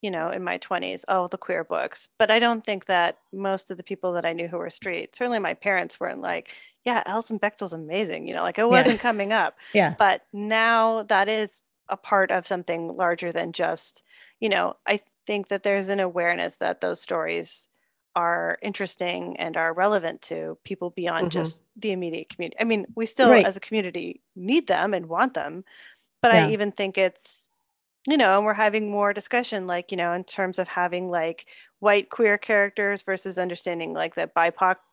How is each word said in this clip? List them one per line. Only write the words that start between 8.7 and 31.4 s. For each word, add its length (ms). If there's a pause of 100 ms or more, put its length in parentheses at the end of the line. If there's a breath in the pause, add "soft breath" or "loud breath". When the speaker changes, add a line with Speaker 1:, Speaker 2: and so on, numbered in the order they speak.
Speaker 2:
Yeah. 0
Speaker 1:
wasn't 300
coming 320
up. 340
Speaker 2:
<laughs> 80
Yeah. 240
Speaker 1:
But 260 (100)
now 680
that 260
is 320 (280)
a 80
part 340
of 160
something 500
larger 340
than 220
just, 500 (380 soft breath)
you 80
know, 260 (120)
I 120 (280)
think 220
that 140
there's 260
an 120
awareness 560
that 240
those 200
stories 680 (480)
are 460
interesting 760
and 180
are 180
relevant 480
to 440
people 240
beyond 380
Speaker 3:
Mm-hmm. 40
Speaker 1:
just 320 (140)
the 160
immediate 360
community. 300
I 60
mean, 200 (100)
we 100
still 240
Speaker 2:
Right. 160
Speaker 1:
as 100
a 60
community 600 (140)
need 320
them 260
and 140
want 260
them, 300 (580 soft breath)
but 120
Speaker 2:
Yeah. 140
Speaker 1:
I 40
even 220
think 240
it's, 520 (580)
you 100
know, 200
and 80
we're 80
having 380
more 220
discussion, 540
like, 240
you 60
know, 160
in 120
terms 340
of 80
having, 420
like, 380 (320 soft breath)